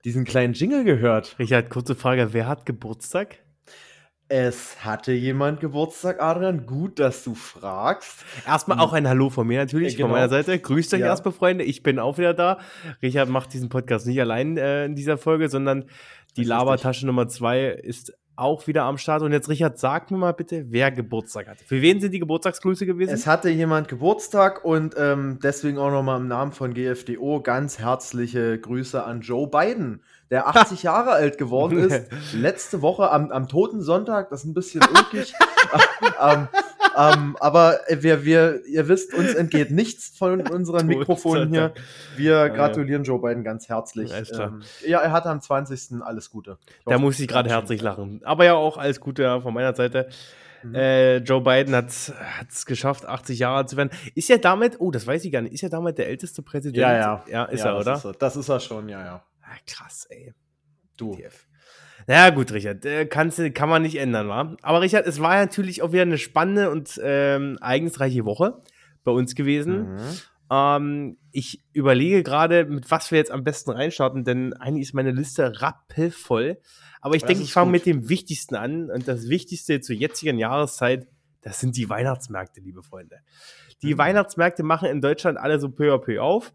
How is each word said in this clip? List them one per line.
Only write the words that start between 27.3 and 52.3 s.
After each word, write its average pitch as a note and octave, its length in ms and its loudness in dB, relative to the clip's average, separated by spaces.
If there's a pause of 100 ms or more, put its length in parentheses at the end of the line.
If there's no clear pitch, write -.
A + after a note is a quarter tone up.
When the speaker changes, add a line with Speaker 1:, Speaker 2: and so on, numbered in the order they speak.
Speaker 1:
ganz C3+ 360 -2
herzliche A#2+ 800 -2
Grüße B2 460 -6
an A#2+ 160 -10
Joe A#2+ 280 -4
Biden, D#3+ 540 0 (280)
der B2+ 160 2
Speaker 2:
<laughs> - 20 2
Speaker 1:
achtzig G#3 340 4
Jahre G#3+ 280 2
alt D3 260 2
geworden C#3+ 400 0
ist. D#3+ 300 2 (140)
Speaker 2:
<laughs> D3 120 -12
Speaker 1:
Letzte C#3+ 480 -2
Woche F#3 300 2
am, D3+ 200 2
am C3 180 -4
Toten G#3 340 0
Sonntag, G3 480 0
das C3+ 100 -10
ist C#3+ 60 -12
ein D#3 80 -8
bisschen F3 280 0
ulkig. - 560 2
<laughs> - 60 8 (760)
Ähm, C#3+ 280 4 (480)
ähm, D3 440 6
aber E3 480 6
wir, D#3 360 2
wir, D#3+ 420 4
ihr D3 220 0
wisst, F#3 260 2
uns G#3+ 200 2
entgeht D#3 360 2
nichts G#3+ 480 -2
von F#3 280 0
unseren F3 340 -2
Speaker 2:
Toten D#3+ 60 2 (120)
Speaker 1:
Mikrofonen D#3 500 2
hier. D#3+ 120 2
Speaker 2:
Sonntag. D#3+ 220 -2 (340)
Speaker 1:
Wir D3+ 200 6
Speaker 2:
Ah, D3+ 100 6
ja. - 20 2
Speaker 1:
gratulieren C#3 560 0
Joe B2+ 160 0
Biden A#2+ 240 -2
ganz A2 240 -8
herzlich. A2 440 -6
Speaker 2:
Alles G#2+ 180 -8
klar. A2+ 180 -6
Speaker 1:
Ähm, G#2+ 140 -14 (240)
ja, E3 140 2
er D#3 120 0
hatte E3+ 180 0
am D3 100 -4
zwanzigsten C3+ 640 -6
alles A2+ 280 -12
Gute. G2+ 300 -16
Ich - 240 -20
Speaker 2:
Da A#2+ 80 0
Speaker 1:
hoffe, B2 80 4
Speaker 2:
muss C#3 180 2
ich C3+ 100 -4
gerade B2 200 0
Speaker 1:
Dankeschön. A2+ 300 0
Speaker 2:
herzlich G2+ 40 -8
lachen. G2+ 420 -6
Aber D#3 200 6
ja, F3 100 10
auch D#3 220 2
alles C#3+ 240 -4
Gute, C#3 220 -4
ja, B2+ 180 2
von B2 140 -6
meiner B2 200 -2
Seite. B2+ 340 0 (540)
Speaker 1:
Mhm. A#2 120 -14
Speaker 2:
Äh, C3 440 6
Joe C3 220 2
Biden C3 340 4
hat's, B2 380 -2 (260)